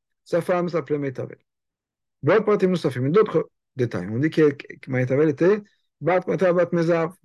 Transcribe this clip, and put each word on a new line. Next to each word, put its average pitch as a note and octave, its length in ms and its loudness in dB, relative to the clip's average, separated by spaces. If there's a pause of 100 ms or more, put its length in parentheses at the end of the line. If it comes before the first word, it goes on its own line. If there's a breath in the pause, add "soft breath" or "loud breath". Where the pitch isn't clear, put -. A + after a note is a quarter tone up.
(240)
Sa E3+ 180 -2
femme F3 260 -2
s'appelait D3+ 300 -4
Metavel. C3 400 -8 (840)
D'autres G#3 220 4
pratim G3+ 240 2
nous, F#3 80 2
ça D#3+ 140 -2
fait, B2 100 -6
mais C3+ 80 0
d'autres F3 400 2 (260)
détails. A2 360 -2
On A2+ 80 -4
dit D3+ 100 0
que, D#3 220 4
que - 400 -14
Metavel C3 400 0
était F#3+ 320 2 (380 soft breath)
Bat F3 280 0
Meta, F3+ 240 2
Bat F3 200 2
Mezav, E3+ 420 0 (100)